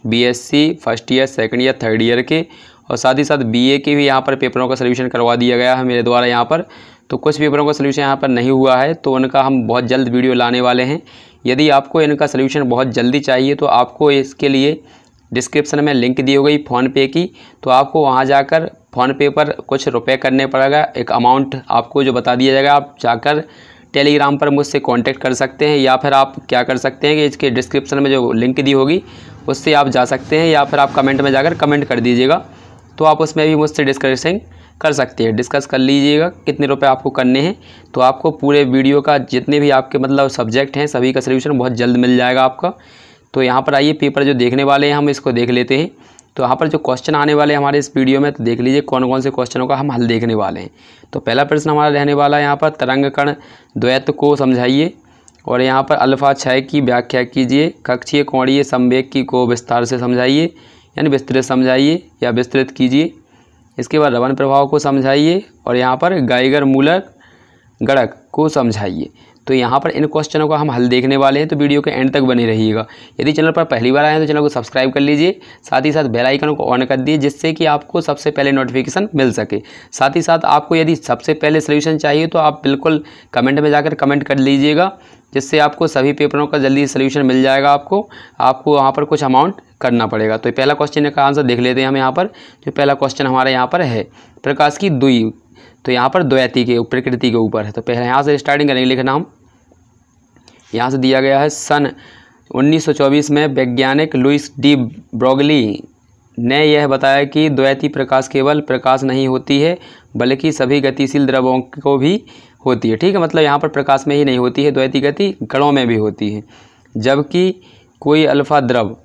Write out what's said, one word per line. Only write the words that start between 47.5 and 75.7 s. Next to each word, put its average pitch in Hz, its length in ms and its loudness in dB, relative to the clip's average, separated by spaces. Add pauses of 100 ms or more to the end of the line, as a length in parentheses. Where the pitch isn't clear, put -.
हैं 147 60 0
हमारे 143 200 0
इस 143 180 -4
वीडियो 131 240 2
में, 143 120 0
तो 123 120 -8
देख 117 160 -2
लीजिए 135 220 2
कौन 127 240 -2
कौन 131 140 -2
से 131 100 -2
क्वेश्चनों 127 360 -4
का 135 100 -2
हम 139 160 -4
हल 123 140 -2
देखने 113 280 0
वाले 95 260 -4
हैं। 95 100 -14 (420)
तो - 80 -6
पहला 131 240 0
प्रश्न 151 260 -2
हमारा 151 200 2
रहने 143 240 0
वाला 143 220 2
है 147 60 0
यहाँ 143 140 0
पर 151 140 0
तरंग 135 400 -2
कण 143 220 -2 (440)
द्वैत 131 360 0
को 147 240 2
समझाइए, 131 560 0 (540)
और 123 160 0
यहाँ 131 200 2
पर 143 140 0
अल्फा 135 360 2
क्षय 131 300 0
की 143 180 -2
व्याख्या 123 440 0
कीजिए, 131 480 0 (140)
कक्षीय 127 380 -2
कोणीय 135 400 0
संवेग 131 460 0
की 131 140 -2
को 123 220 0
विस्तार 120 380 -2
से 123 140 -4
समझाइए, 127 520 0 (460)
यानी 151 140 0
विस्तृत 131 340 -2
समझाइए 135 580 0 (200)
या 123 100 0
विस्तृत 127 380 -2
कीजिए। 135 420 0 (640)
इसके 139 200 -4
बाद 143 160 2
रमन 127 200 0
प्रभाव 139 340 2
को 147 120 0
समझाइए, 143 600 0 (240)
और 120 100 0
यहाँ 127 200 0
पर 175 240 0
गाइगर 131 460 2
मूलर 143 360 2 (800)
गणक 123 420 0 (100)
को 156 180 0
समझाइए। 104 600 -4 (360)
तो 135 80 0
यहाँ 123 260 0
पर - 100 -4
इन 151 160 -2
क्वेश्चनों 151 420 -2
का 156 80 0
हम 147 140 0
हल 123 180 0
देखने 127 280 2
वाले 139 240 2
हैं, 156 80 -2
तो 160 80 -2
वीडियो 143 240 2
के 151 100 -2
एंड 131 220 0
तक 143 100 0
बने 120 240 2
रहिएगा। 110 380 0 (360)
यदि 139 120 0
चैनल 160 180 2
पर 160 140 0
पहली 120 280 0
बार 143 120 4
आए 156 80 2
हैं 156 80 0
तो 156 60 0
चैनल 151 140 0
को 147 80 2
सब्सक्राइब 131 440 -2
कर 143 80 0
लीजिए, 147 380 2 (240)
साथ 135 220 -2